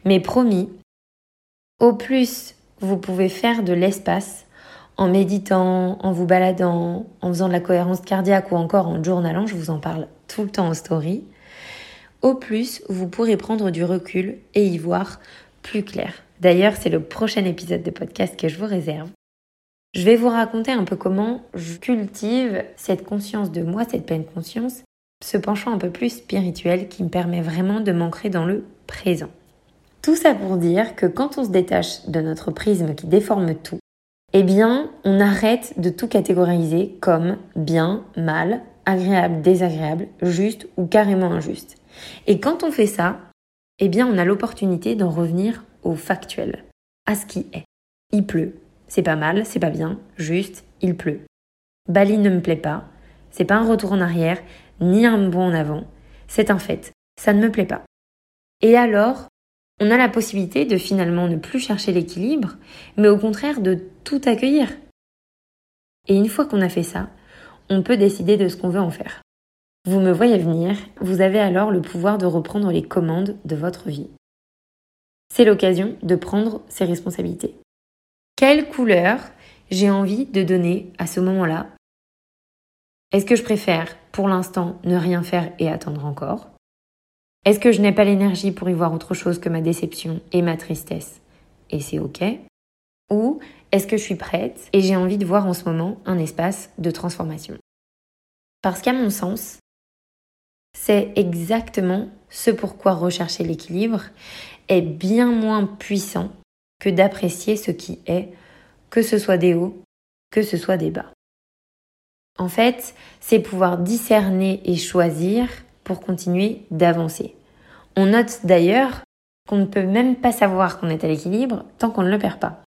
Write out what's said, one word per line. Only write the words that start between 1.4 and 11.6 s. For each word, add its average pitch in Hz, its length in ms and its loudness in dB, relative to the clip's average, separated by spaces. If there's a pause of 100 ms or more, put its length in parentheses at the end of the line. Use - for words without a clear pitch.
au 240 140 8
plus - 640 -2 (240)
vous 190 180 0
pouvez 185 320 0
faire 226 340 0
de 175 100 0
l'espace 190 760 -2 (500)
en 196 100 2
méditant, 185 960 2
en 190 100 0
vous 175 140 0
baladant, 180 800 2 (140)
en 185 80 -4
faisant 180 180 0
de 180 60 0
la 175 60 2
cohérence 180 420 0
cardiaque 190 500 0
ou 180 40 0
encore 170 320 2
en 165 160 -4
journalant, 175 440 -2
je 202 80 -6
vous 165 140 -8
en 156 100 -4
parle 160 280 -6 (200)
tout - 160 -6
le 202 60 -6
temps 190 180 -2
en 165 60 -2
story, 165 500 -4 (1000)